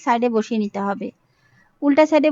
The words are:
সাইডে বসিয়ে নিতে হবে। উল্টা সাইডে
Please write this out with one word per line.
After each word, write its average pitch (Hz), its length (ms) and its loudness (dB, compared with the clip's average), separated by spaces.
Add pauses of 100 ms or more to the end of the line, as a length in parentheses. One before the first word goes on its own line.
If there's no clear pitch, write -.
সাইডে 240 320 0
বসিয়ে 220 280 -2
নিতে 202 160 -8
হবে। 202 280 -6 (760)
উল্টা 285 240 4
সাইডে 302 260 2